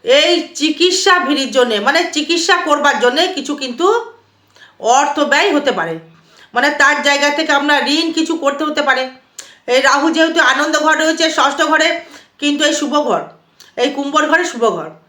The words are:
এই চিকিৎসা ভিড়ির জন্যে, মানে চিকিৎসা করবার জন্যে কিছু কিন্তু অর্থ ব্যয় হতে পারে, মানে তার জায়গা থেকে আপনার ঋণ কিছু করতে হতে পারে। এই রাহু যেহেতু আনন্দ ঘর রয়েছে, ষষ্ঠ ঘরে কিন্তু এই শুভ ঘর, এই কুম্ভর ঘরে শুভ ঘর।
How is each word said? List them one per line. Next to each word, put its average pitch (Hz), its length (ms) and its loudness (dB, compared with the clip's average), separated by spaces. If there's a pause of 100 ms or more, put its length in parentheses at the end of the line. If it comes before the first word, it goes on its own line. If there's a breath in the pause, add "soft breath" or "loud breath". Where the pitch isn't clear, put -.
এই 302 280 4 (220)
চিকিৎসা 359 640 2
ভিড়ির 269 340 -2
জন্যে, 233 280 2
মানে 285 200 2 (120)
চিকিৎসা 339 440 0 (100)
করবার 285 340 2
জন্যে 247 220 2 (140)
কিছু 285 180 -6
কিন্তু 262 320 -4 (1080 soft breath)
অর্থ 285 240 0
ব্যয় 311 360 2
হতে 277 160 0
পারে, 165 220 -4 (580 soft breath)
মানে 262 180 0
তার 294 320 4
জায়গা 285 280 2
থেকে 311 220 -2
আপনার 285 260 2 (100)
ঋণ 320 240 0
কিছু 320 240 -2
করতে 277 280 -2
হতে 302 180 -2
পারে। 262 200 0 (640 loud breath)
এই 254 160 2
রাহু 277 280 2
যেহেতু 320 300 0 (120)
আনন্দ 302 260 0
ঘর 311 200 2
রয়েছে, 320 320 0
ষষ্ঠ 285 320 0
ঘরে 311 260 2 (500 loud breath)
কিন্তু 294 260 -2
এই 294 100 2
শুভ 294 200 -4 (140)
ঘর, 165 140 -2 (540 soft breath)
এই 254 140 0
কুম্ভর 285 400 -2
ঘরে 339 140 2
শুভ 233 200 -4 (120)
ঘর। 156 120 -10 (200)